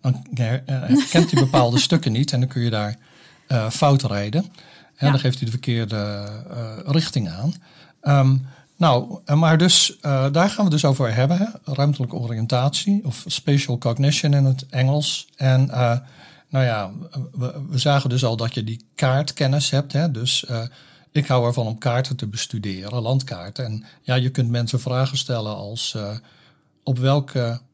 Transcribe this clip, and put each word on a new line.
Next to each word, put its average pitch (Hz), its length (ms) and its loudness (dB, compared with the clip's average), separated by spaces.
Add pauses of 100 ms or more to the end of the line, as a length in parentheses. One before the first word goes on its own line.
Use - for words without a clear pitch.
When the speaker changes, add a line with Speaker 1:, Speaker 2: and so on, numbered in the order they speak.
Speaker 1:
Dan - 340 -2
her-, 117 320 -2
eh, 135 160 -4
herkent 240 480 4
hij - 100 4
bepaalde 127 440 4
Speaker 2:
<laughs> - 40 -2
Speaker 1:
stukken 147 240 0
niet 127 200 0
en 123 80 0
dan 131 80 0
kun 123 140 -4
je 117 80 0
daar, 107 280 -4 (480)
eh, 113 240 0
fout 143 320 4
rijden. 107 400 -2 (540)
En 139 100 0
Speaker 2:
Ja. 143 40 6
Speaker 1:
dan 135 100 2
geeft 131 160 0
hij - 80 -6
de 113 60 -4
verkeerde, 113 460 -4 (540)
eh, 110 360 -10
richting 139 440 0
aan. 110 240 -4 (460)
Ehm, 135 360 4 (400)
nou, 131 480 2
eh, 147 120 2
maar 160 220 6
dus, - 420 4
eh, 135 320 0
daar 180 180 4
gaan 208 140 0
we 180 60 4
dus 151 140 2
over 131 300 2
hebben, 135 240 2
hè. 214 340 -4
Ruimtelijke 139 440 0
oriëntatie, 123 880 0
of 135 220 -6
spatial 139 520 0
cognition 139 560 2
in 139 100 4
het 131 260 0
Engels. 139 680 0
En, 131 340 4
eh, 123 280 2 (500)
nou 131 160 0
ja, 107 280 -2 (400)
we, 131 360 -6
we 147 100 -4
zagen 139 320 2
dus 123 140 0
al 117 120 0
dat 117 180 -4
je 113 100 -4
die 113 200 -8 (100)
kaartkennis 139 760 0
hebt, 143 220 -2
hè. 160 180 0
Dus, 123 340 -2
eh, 117 180 -6 (500)
ik 143 140 0
hou 123 200 4
ervan 120 200 0
om 110 120 -4
kaarten 131 380 -2
te 117 100 -8
bestuderen, 107 760 -6
landkaarten. 113 640 -4
En 110 200 -8 (180)
ja, 127 120 0
je 127 160 2
kunt 123 200 0
mensen 120 300 -2
vragen 131 380 -2
stellen 107 380 -4
als, 101 380 -8
eh, 107 220 -8 (680)
op 131 160 -2
welke 131 640 0 (140)